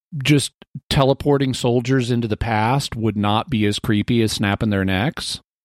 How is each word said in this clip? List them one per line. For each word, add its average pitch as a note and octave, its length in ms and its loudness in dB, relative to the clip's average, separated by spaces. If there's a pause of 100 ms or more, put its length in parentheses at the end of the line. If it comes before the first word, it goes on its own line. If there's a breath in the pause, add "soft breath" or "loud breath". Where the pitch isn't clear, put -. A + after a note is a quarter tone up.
(240)
just C#3+ 280 2 (380)
teleporting C#3 640 2
soldiers B2 580 0
into A#2 160 0
the G#2 100 -2
past A#2 580 -2
would A2 220 -2
not G#2 320 0
be G#2+ 160 2
as G#2 140 0
creepy A2+ 420 2
as A2 100 2
snapping G2+ 380 0
their G2 160 0
necks. F#2+ 540 -2 (260)